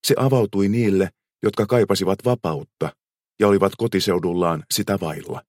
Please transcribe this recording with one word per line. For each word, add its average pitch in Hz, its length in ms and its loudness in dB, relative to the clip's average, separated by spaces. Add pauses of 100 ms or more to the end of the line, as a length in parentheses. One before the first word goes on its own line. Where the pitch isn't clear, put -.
Se 139 100 2
avautui 107 520 2
niille, 98 400 2 (340)
jotka 107 220 0
kaipasivat 98 600 0
vapautta 80 720 -4 (440)
ja 107 80 4
olivat 98 300 4
kotiseudullaan 90 840 0 (100)
sitä 101 260 -2
vailla. 78 500 -8